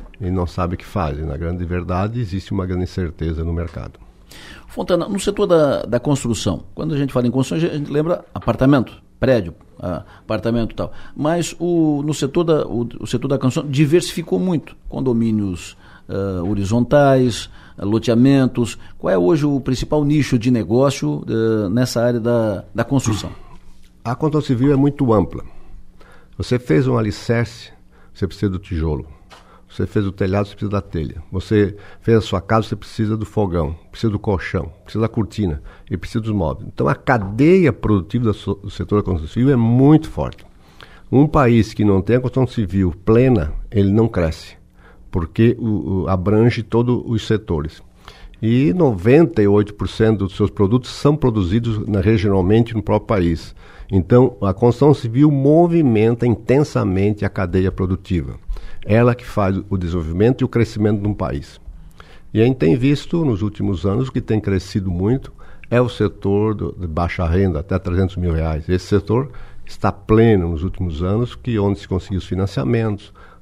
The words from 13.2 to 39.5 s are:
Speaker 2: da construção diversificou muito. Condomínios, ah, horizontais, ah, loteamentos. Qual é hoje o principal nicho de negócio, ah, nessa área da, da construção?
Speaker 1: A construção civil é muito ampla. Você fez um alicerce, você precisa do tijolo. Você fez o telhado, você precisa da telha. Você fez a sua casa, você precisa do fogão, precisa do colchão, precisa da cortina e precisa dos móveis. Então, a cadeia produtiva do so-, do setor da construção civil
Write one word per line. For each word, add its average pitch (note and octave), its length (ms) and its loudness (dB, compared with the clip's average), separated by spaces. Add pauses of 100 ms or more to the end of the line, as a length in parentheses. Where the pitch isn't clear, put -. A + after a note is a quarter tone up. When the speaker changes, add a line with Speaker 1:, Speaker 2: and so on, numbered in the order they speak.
Speaker 2:
da C#3 80 2
construção C3 320 -2
diversificou D#3+ 720 0
muito. F3+ 360 -2 (140)
Condomínios, A2+ 880 -2 (320)
ah, G2 340 -4
horizontais, A#2+ 1080 2 (280)
ah, - 80 -8
loteamentos. A#2+ 920 2 (200)
Qual E3+ 160 -2
é F#3+ 40 4
hoje F3 280 2
o C#3+ 160 0
principal C3 420 -2
nicho C#3+ 340 2
de A#2 140 0
negócio, C3+ 760 0
ah, A2+ 420 0
nessa A#2+ 320 0
área A#2+ 180 2
da, A2+ 540 0
da A2+ 100 -2
construção? A2+ 480 -2 (720)
Speaker 1:
A A#2 120 -4
construção D3+ 320 -2
civil C3+ 260 2
é - 20 2
muito C#3 380 2
ampla. D#2 300 0 (920)
Você A#2+ 220 0
fez C#3+ 280 0
um B2 100 2
alicerce, A2+ 760 -4 (420)
você - 140 -4
precisa G2+ 240 -4
do F2+ 80 -4
tijolo. D#2 480 -4 (600)
Você - 180 -6
fez G2+ 200 -2
o G2 60 -4
telhado, G2 360 -2
você G2+ 60 -20
precisa - 180 -8
da G2+ 80 -2
telha. E2 500 -8
Você G2 460 0 (240)
fez A2+ 200 4
a - 20 2
sua G2+ 180 -4
casa, A2+ 260 0
você G#2+ 120 -6
precisa A2 400 -4
do G#2+ 80 -8
fogão, E2+ 500 -2 (160)
precisa - 180 -2
do G2+ 80 0
colchão, F2+ 540 -4 (140)
precisa - 160 -6
da A2+ 80 0
cortina F#2+ 520 -4 (300)
e F#2 60 -4
precisa - 240 -6
dos A2 100 -4
móveis. F#2+ 420 -4
Então, C3 140 -2
a C#3+ 80 0
cadeia C3 800 2
produtiva G#2+ 500 -2
do G#2+ 100 2
so-, - 200 -6
do - 160 -12
setor G2+ 320 -2
da - 20 -2
construção D#2 300 -4
civil B2+ 180 2